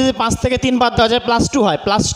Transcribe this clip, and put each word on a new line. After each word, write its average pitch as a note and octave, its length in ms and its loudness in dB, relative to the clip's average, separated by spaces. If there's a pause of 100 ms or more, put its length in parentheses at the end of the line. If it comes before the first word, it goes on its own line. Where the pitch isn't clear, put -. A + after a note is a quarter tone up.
যদি C4 200 2
পাঁচ A3+ 220 -2
থেকে B3+ 220 0
তিন B3+ 180 2
বাদ A#3 140 2
দেওয়া A3+ 160 2
যায়, A#3+ 140 0
প্লাস A#3 180 0 (100)
টু C#4+ 120 0
হয়, F#3 200 0
প্লাস G3+ 180 0 (120)